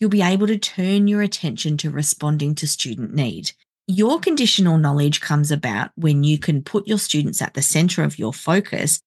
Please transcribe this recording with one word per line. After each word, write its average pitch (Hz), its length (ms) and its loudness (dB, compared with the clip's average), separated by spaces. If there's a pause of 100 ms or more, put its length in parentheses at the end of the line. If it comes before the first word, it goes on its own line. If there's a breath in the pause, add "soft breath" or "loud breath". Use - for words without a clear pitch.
you'll 214 100 2
be 202 120 4
able 190 260 2
to 220 100 0
turn 202 480 0
your 208 160 2
attention 156 540 -2
to 147 140 -4
responding 147 680 -2
to 151 100 -4
student 117 480 -6
need. 120 380 -4 (340)
Your 214 320 2
conditional 214 600 2
knowledge 147 420 2
comes 147 300 0
about 123 440 -2
when 147 300 2
you 151 140 4
can 143 240 0
put 208 260 -4
your 214 100 0
students 151 440 -2
at - 100 -4
the 135 80 -6
center 165 420 2
of 147 160 -2
your 110 140 -4
focus - 720 -2